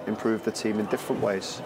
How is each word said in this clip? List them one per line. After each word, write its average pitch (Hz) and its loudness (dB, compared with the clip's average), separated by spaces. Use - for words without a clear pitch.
improve 110 2
the 110 0
team 107 0
in 104 2
different - 0
ways. 98 0